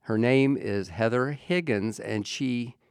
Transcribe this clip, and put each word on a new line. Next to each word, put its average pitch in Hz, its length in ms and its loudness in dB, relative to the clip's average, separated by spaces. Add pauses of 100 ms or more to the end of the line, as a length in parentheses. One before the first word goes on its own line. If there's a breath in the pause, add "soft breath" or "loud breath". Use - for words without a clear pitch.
Her 110 180 -2
name 135 380 4
is 101 320 -4
Heather 113 420 0
Higgins, 135 720 -2
and 107 260 -4
she 120 480 -4 (160)